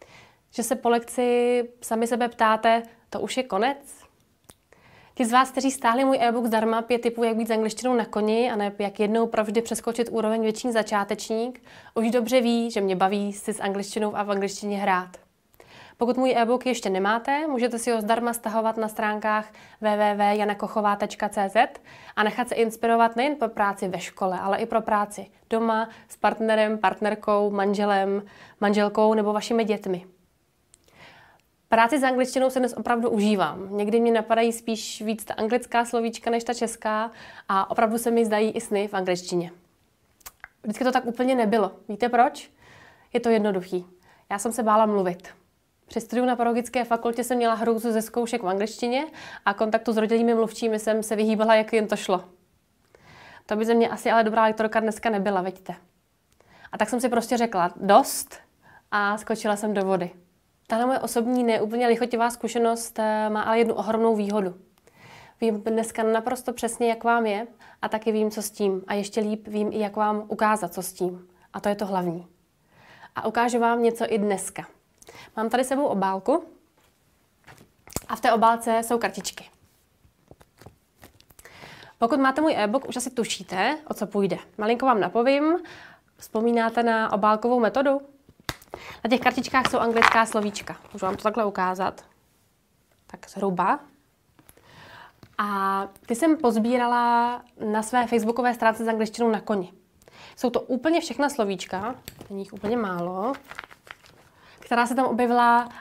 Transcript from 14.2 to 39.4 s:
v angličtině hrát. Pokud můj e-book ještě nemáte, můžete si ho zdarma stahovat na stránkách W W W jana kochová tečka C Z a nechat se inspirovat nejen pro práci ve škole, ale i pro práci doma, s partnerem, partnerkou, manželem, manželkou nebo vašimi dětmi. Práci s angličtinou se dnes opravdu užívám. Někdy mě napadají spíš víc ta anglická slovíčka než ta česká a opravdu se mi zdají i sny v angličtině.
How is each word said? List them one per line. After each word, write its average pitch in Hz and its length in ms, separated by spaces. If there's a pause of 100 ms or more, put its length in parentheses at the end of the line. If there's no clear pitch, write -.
v 202 80
angličtině 196 480
hrát. 185 380 (800)
Pokud 233 200
můj 254 200
e-book 240 300
ještě 233 240
nemáte, 233 560
můžete 240 320
si 240 120
ho 226 100
zdarma 226 320
stahovat 220 440
na 220 120
stránkách 214 640 (280)
W 214 160
W 208 200
W 208 200
jana 208 180
kochová 208 420
tečka 208 320
C 202 200
Z 220 320 (360)
a 214 60
nechat 214 260
se - 60
inspirovat 233 600
nejen 285 200
pro 233 120
práci 202 400
ve 180 120
škole, 185 400
ale 196 180
i 226 80
pro 226 140
práci 208 460 (240)
doma, 226 380 (200)
s - 80
partnerem, 220 640
partnerkou, 208 720
manželem, 202 720 (380)
manželkou 208 540
nebo 208 180
vašimi 220 320
dětmi. 202 420 (1600)
Práci 226 300
s 262 60
angličtinou 254 460
se 262 80
dnes 247 140
opravdu 233 380
užívám. 196 680
Někdy 214 240
mě 233 120
napadají 226 400
spíš 226 500
víc 214 220
ta - 100
anglická 240 500
slovíčka 233 460
než 233 140
ta 240 100
česká 220 560 (380)
a 196 220
opravdu 226 280
se 233 120
mi 233 140
zdají 214 260
i 226 100
sny 208 280
v 208 60
angličtině. 180 560 (1120)